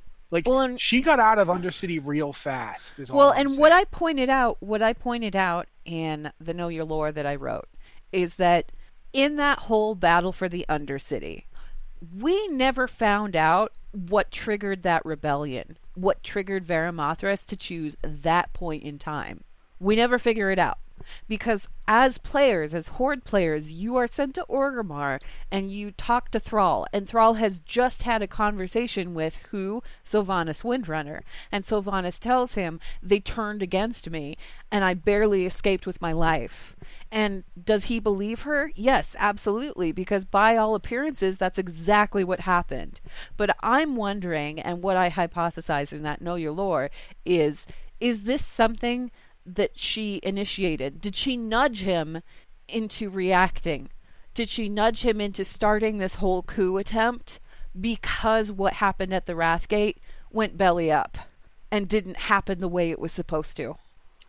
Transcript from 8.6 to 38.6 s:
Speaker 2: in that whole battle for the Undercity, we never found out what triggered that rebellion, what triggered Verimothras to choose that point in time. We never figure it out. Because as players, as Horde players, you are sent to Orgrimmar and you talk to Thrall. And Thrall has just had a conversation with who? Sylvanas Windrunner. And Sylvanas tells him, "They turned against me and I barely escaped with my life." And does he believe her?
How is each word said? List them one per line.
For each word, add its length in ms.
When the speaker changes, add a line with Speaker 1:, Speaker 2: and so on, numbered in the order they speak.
Speaker 2:
in 240
that 240
whole 340
battle 380
for 160
the 200
Undercity, 760
we 300
never 400
found 480
out 360
what 400
triggered 500
that 240
rebellion, 720
what 300
triggered 400
Verimothras 800
to 100
choose 460
that 500
point 300
in 160
time. 460
We 160
never 240
figure 320
it 80
out. 200
Because 400
as 320
players, 560
as 140
Horde 360
players, 460
you 260
are 100
sent 300
to 120
Orgrimmar 720
and 200
you 200
talk 400
to 100
Thrall. 520
And 160
Thrall 260
has 260
just 440
had 180
a 40
conversation 880
with 240
who? 320
Sylvanas 600
Windrunner. 560
And 120
Sylvanas 540
tells 360
him, 260
"They 180
turned 420
against 480
me 260
and 140
I 100
barely 520
escaped 400
with 140
my 120
life." 640
And 320
does 240
he 140
believe 420
her? 320